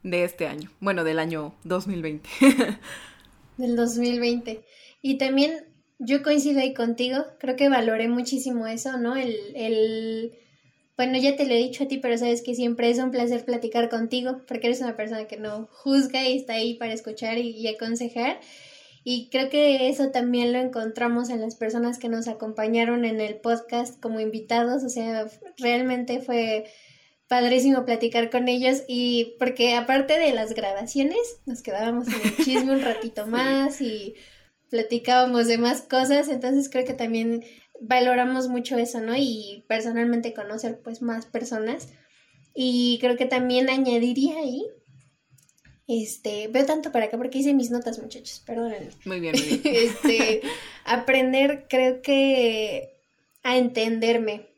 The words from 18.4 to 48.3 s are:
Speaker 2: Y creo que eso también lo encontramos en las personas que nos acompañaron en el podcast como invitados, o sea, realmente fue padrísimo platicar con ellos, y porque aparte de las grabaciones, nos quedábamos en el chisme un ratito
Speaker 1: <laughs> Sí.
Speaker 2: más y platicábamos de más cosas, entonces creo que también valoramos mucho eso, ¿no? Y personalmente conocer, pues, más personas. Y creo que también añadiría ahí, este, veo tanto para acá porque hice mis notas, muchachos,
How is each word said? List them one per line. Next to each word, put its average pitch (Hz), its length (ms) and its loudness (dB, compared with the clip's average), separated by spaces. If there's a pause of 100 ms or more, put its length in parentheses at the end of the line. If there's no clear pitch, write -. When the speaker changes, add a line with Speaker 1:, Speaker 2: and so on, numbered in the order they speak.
Speaker 2:
Y 247 280 -4
creo 269 180 0
que 277 400 4
eso 269 220 2
también 240 420 2
lo 254 60 2
encontramos 240 680 -2
en 233 120 -2
las 226 140 -6
personas 240 420 -2
que 240 120 -6
nos 226 180 -4
acompañaron 226 800 0
en 220 160 -2
el 208 160 -4
podcast 233 600 -2
como 220 200 -6
invitados, 233 640 0
o 254 60 -4
sea, 226 380 -4 (300)
realmente 247 640 0
fue 226 440 -2 (640)
padrísimo 254 560 4
platicar 233 440 0
con 247 180 0
ellos, 254 400 2
y 240 500 0
porque 247 380 2
aparte 269 420 2
de 320 160 4
las 220 200 -4
grabaciones, 233 640 -2 (280)
nos 240 160 -8
quedábamos 233 460 -4
en 220 140 -4
el 214 160 0
chisme 262 340 2
un 269 100 2
ratito 220 440 -4
Speaker 1:
<laughs> - 0 -
Sí. 214 60 -6
Speaker 2:
más 269 500 0
y 214 340 -6 (540)
platicábamos 240 800 2
de 233 100 4
más 240 240 2
cosas, 277 480 2
entonces 269 400 0
creo 254 160 0
que 254 80 -6
también 226 500 -2 (380)
valoramos 254 640 2
mucho 247 300 -2
eso, 233 240 -2
¿no? 226 160 -4
Y 220 500 -4
personalmente 233 640 -2
conocer, 220 480 -8
pues, 226 200 -12
más 233 240 -4
personas. 233 640 -6 (640)
Y 247 460 2
creo 247 160 2
que 247 80 0
también 254 440 2
añadiría 262 720 2
ahí, 294 260 -4 (1200)
este, 214 640 -6
veo 262 160 4
tanto 302 260 -2
para 233 140 2
acá 226 120 -6
porque 269 220 -4
hice 285 140 4
mis 240 180 2
notas, 240 280 -4
muchachos, - 460 -16